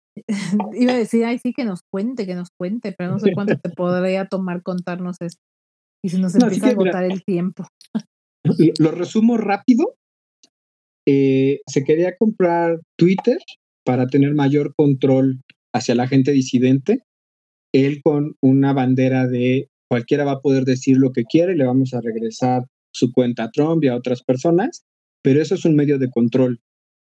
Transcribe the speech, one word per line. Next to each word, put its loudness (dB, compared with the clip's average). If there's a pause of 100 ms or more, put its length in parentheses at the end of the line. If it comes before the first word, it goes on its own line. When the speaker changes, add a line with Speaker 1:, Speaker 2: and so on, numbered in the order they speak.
(160)
Speaker 1:
<laughs> -4
iba 2
a 0
decir: 0
"Ay, -4
sí, -6
que -6
nos -6 (120)
cuente, -6
que -6
nos -10 (100)
cuente", -8
pero -6
no -2
sé 2
cuánto -2
te -10
Speaker 2:
<laughs> -12
Speaker 1:
podría -2
tomar -6
contarnos -8
esto. -12 (640)
Y -4
se -2
nos 0
Speaker 2:
No, 6
así 0
Speaker 1:
empieza 4
a 4
Speaker 2:
que, 2
mira, 2
Speaker 1:
agotar -2
el -4
tiempo. -4 (280)
<laughs> -8 (360)
Speaker 2:
lo, 2 (240)
lo 2
resumo 0
rápido. 0 (1120)
Eh, 2
se -4
quería 0
comprar 0 (180)
Twitter 2 (460)
para 0
tener 2
mayor 0
control 2 (340)
hacia -2
la 0
gente 2
disidente. 2 (720)
Él 2
con 0
una 4
bandera 0
de -2 (220)
cualquiera 0
va -2
a -6
poder 0
decir 0
lo 2
que -4
quiera 0
y -2
le 0
vamos 0
a -4
regresar -4 (300)
su -2
cuenta -2
a -8
Trump 0
y 2
a -2
otras -6
personas, -2 (400)
pero 4
eso -2
es -2
un 4
medio 2
de -2
control. 0 (440)